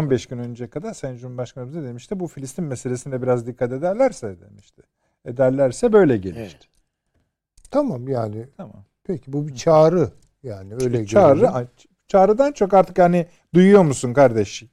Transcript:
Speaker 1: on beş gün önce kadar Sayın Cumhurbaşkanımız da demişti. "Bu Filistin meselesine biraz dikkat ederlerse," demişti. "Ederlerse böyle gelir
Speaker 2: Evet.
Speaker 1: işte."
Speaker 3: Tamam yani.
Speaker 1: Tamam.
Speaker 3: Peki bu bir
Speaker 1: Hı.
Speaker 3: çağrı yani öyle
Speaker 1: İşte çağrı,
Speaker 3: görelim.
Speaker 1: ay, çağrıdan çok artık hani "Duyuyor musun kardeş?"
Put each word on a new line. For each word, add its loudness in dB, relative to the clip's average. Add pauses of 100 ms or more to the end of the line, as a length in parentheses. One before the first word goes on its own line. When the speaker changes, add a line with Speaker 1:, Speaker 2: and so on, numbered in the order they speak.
Speaker 1:
on -2
beş -2
gün -12
önce -12
kadar -12
Sayın -12
Cumhurbaşkanımız -14
da -10
demişti. -12
"Bu -8
Filistin -12
meselesine -8
biraz 0
dikkat -8
ederlerse," -4
demişti. -20 (420)
"Ederlerse 0
böyle 6
gelir -8
Speaker 2:
Evet. -14
Speaker 1:
işte." -20 (1040)
Speaker 3:
Tamam -4
yani. -6 (100)
Speaker 1:
Tamam. -20 (200)
Speaker 3:
Peki -10
bu -6
bir -14
Speaker 1:
Hı. -16
Speaker 3:
çağrı 4 (320)
yani -16
öyle -2 (160)
Speaker 1:
İşte -8
çağrı, 4
Speaker 3:
görelim. 2
Speaker 1:
ay, -6 (420)
çağrıdan 2
çok -2
artık 2
hani 2 (280)
"Duyuyor 8
musun -2
kardeş?" 2